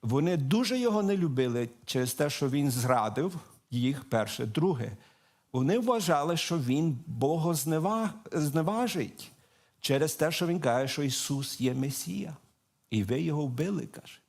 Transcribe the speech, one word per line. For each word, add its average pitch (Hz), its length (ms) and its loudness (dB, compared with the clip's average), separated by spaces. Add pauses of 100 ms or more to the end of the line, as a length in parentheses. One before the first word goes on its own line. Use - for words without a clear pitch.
вони 147 340 2
дуже 208 420 2
його 220 240 2
не 196 140 2
любили 127 520 0 (160)
через 127 300 -2
те, 147 160 0
що 139 180 -2
він 139 220 2
зрадив 123 720 0 (300)
їх, 123 380 -2
перше. 110 380 0
Друге, 117 500 -2 (560)
вони 139 260 2
вважали, 170 580 2
що 170 220 0
він 139 480 2
богознева-, 160 1040 0 (220)
зневажить 160 1000 -2 (500)
через 143 340 2
те, 165 180 0
що 175 140 -2
він 170 140 0
каже, 131 320 2
що 147 100 -2
Ісус 139 580 -2
є 127 140 0
Месія. 156 600 -4 (540)
І 107 140 2
ви 120 160 0
його 151 220 0
вбили, 151 440 -2
каже. - 420 -18